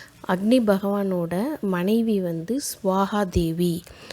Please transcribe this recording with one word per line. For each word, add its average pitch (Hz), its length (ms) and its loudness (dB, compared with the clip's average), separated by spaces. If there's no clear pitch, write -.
அக்னி 208 320 4
பகவானோட 196 1000 0
மனைவி 202 600 2
வந்து 170 380 -4
ஸ்வாகா 196 680 -2
தேவி. 170 520 0